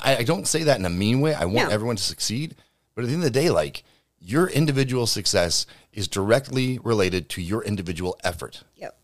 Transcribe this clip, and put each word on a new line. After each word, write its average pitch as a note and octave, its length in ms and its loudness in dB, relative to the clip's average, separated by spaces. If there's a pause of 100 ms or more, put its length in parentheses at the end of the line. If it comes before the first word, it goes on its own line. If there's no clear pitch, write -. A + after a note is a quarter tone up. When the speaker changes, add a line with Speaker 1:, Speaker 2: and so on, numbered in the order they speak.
Speaker 1:
I, C3 140 2
I A#2 60 0
don't D#3+ 240 -2
say E3 160 0
that C#3+ 160 4
in F#2 60 -2
a F2 40 0
mean G#2 300 2
way. D3+ 140 2
I E2+ 120 0
want A2+ 240 2
Speaker 2:
No. G#2 40 0
Speaker 1:
everyone A2 220 -2
to F#2+ 80 -4
succeed. - 520 -6 (400)
But A#2+ 80 -6
at A#2+ 40 -4
the B2 60 0
end F3 100 0
of C3 100 2
the C3 60 4
day, E3 100 4
like, D2+ 340 0 (360)
your C3 300 2
individual C3 580 2
success F2+ 580 0 (280)
is G2 140 -6
directly B2+ 720 0
related F#2 500 0
to - 120 -6
your G2 220 -4
individual F#2 600 -4
effort. E2 400 -6 (120)
Speaker 2:
Yep. - 280 -16